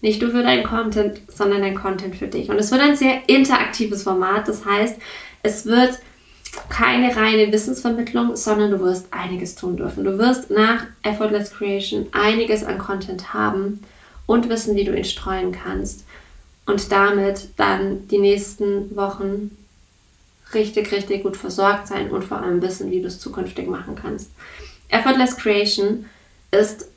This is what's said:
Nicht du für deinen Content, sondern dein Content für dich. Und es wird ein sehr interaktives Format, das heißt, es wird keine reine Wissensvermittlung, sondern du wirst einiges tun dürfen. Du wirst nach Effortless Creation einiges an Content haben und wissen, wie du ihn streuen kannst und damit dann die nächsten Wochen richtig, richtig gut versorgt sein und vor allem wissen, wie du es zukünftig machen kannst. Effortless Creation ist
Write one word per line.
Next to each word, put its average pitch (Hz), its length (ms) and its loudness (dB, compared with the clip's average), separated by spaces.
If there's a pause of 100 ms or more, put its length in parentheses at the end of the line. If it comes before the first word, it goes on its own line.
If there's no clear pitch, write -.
Nicht 214 200 2
du 240 80 2
für 240 140 2
deinen 240 220 4
Content, 214 560 -2 (120)
sondern 202 280 2
dein 196 140 0
Content 190 420 -4
für - 100 -6
dich. - 220 -6
Und 202 80 2
es 214 140 0
wird 262 100 6
ein 285 160 6
sehr 262 300 2
interaktives 233 760 4
Format, 190 460 0
das - 160 -6
heißt, 208 320 0 (460)
es 208 220 -2
wird 247 340 4 (720)
keine 247 460 2
reine 220 360 4
Wissensvermittlung, 240 840 0
sondern 208 360 2
du 190 100 0
wirst 180 300 0
einiges 180 440 -6
tun 180 220 -6
dürfen. - 260 -4
Du 196 140 0
wirst 254 320 2
nach 220 360 2 (180)
Effortless 208 500 -2
Creation 202 580 -4
einiges 214 540 2
an 190 140 -4
Content 190 540 -8
haben 208 480 -2 (440)
und 233 240 2
wissen, 220 260 0
wie 202 80 2
du 190 120 0
ihn 180 100 -2
streuen 185 460 -4
kannst 190 520 -8 (600)
und 202 260 -2
damit 196 680 2
dann 196 500 0
die 202 100 2
nächsten 202 800 0
Wochen 196 600 -4 (1000)
richtig, 214 380 0
richtig 196 320 -2
gut 190 140 -2
versorgt 196 500 0
sein - 220 -4
und 190 140 -4
vor 190 180 -6
allem 175 200 0
wissen, 185 300 -4
wie 185 100 0
du 180 60 -4
es 180 120 -10
zukünftig - 480 -8
machen 214 280 -8
kannst. - 360 -10 (580)
Effortless 254 480 2
Creation 208 680 0 (460)
ist 214 460 2